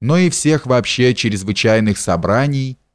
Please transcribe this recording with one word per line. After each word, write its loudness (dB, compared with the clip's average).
но 0
и 2
всех 0
вообще 2
чрезвычайных 0
собраний -2